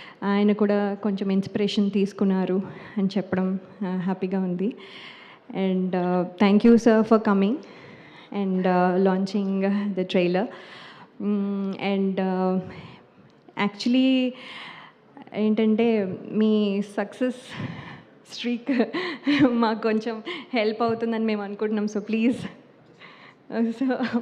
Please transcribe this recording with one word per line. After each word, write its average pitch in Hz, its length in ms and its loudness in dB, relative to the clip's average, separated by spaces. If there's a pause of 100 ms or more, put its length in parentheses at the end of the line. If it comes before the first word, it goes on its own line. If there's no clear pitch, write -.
(240)
ఆయన 202 280 4
కూడా 202 420 0
కొంచెం 196 360 -2
ఇన్స్పిరేషన్ 202 600 0
తీసుకున్నారు 190 720 0 (360)
అని 196 180 2
చెప్పడం, 185 420 -2 (240)
uh, 196 40 -4
హ్యాపీగా 185 540 -4
ఉంది. 185 360 -2 (760)
And, 185 360 0
uh, 180 560 0
thank 202 140 6
you, 233 180 8
sir, 220 260 6
for 214 300 4
coming 196 240 2 (840)
and, 190 200 0
uh, 185 480 4
launching 190 520 0 (380)
the 180 160 -2
trailer. 185 320 2 (760)
Mm, 202 680 -2
and, 196 280 0
uh, 185 400 0 (1080)
actually 254 680 2 (1000)
ఏంటంటే 220 720 2 (260)
మీ 208 500 2 (140)
సక్సెస్ 226 400 -2 (960)
స్ట్రీక్ 240 400 -4 (400)
<laughs> 285 340 2
మాకు 233 360 2
కొంచెం 220 400 -2 (320)
హెల్ప్ 220 280 0
అవుతుందని 226 420 0
మేము 214 180 0
అనుకుంటున్నాం. 208 440 -2
So, 208 140 -4
ప్లీజ్, 220 360 0 (1300)
so, 226 160 -4 (380)